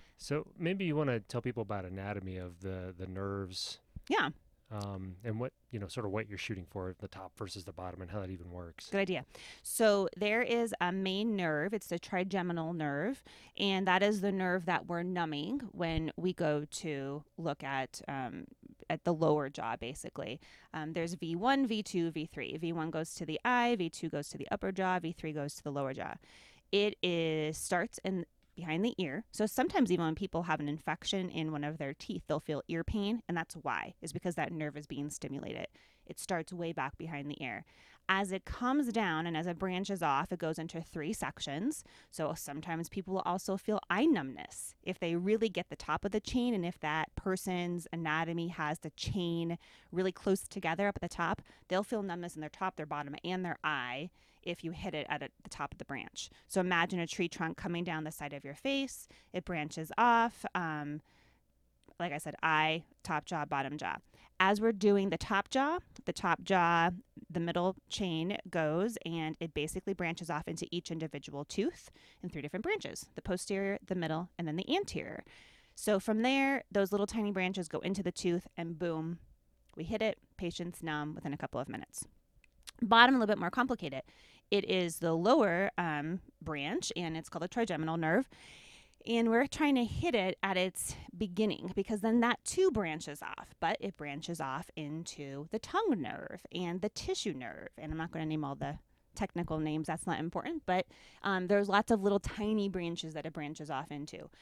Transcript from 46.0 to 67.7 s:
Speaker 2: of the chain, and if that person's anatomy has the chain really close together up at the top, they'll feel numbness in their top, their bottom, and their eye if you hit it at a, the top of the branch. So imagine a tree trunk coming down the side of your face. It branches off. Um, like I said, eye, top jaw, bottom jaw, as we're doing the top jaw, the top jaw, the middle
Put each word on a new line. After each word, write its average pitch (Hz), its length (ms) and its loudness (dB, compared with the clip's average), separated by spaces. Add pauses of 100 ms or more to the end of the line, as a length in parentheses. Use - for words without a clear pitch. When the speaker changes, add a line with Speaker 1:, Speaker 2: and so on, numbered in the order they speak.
Speaker 2:
of 202 80 -2
the 214 80 2
chain, 247 340 2
and 180 120 2
if 175 160 -4
that 156 340 0
person's 175 800 -2
anatomy 165 560 0
has 156 300 -2
the 160 120 -10
chain 170 680 -2 (360)
really 185 180 0
close - 360 0
together 180 420 -2
up - 80 -4
at - 40 -8
the 175 140 -4
top, 175 260 -2 (280)
they'll 190 140 2
feel 214 200 -2
numbness 175 320 -6
in 156 60 -8
their 151 80 -6
top, - 260 -4
their 151 100 -6
bottom, 147 380 -6
and 180 220 -2
their 170 180 -2
eye 139 460 -2 (340)
if 175 200 -6
you 165 80 -4
hit 160 240 -6
it 147 120 -2
at 147 140 -2
a, 139 80 -6 (140)
the - 60 -18
top - 220 -6
of - 60 -14
the - 80 -12
branch. - 460 -10 (160)
So - 120 0
imagine 180 400 2
a 170 80 0
tree 175 220 -2
trunk 165 280 -4
coming 170 260 -4
down 160 200 -4
the 156 80 -8
side 147 220 -8
of 139 100 -10
your 139 120 -10
face. 277 520 -2 (240)
It 180 140 -4
branches 160 540 -4
off. 233 440 6 (120)
Um, 151 460 -2 (1000)
like 170 120 -2
I 143 60 -2
said, 156 240 -6
eye, 160 420 4 (200)
top 156 220 0
jaw, 151 200 -2
bottom 143 320 0
jaw, - 200 -4 (440)
as 202 180 8
we're 226 140 6
doing 196 380 8
the 160 80 2
top 202 300 0
jaw, 285 280 4 (280)
the 185 60 0
top 175 320 2
jaw, 170 460 6 (400)
the 165 100 -2
middle 175 360 2 (140)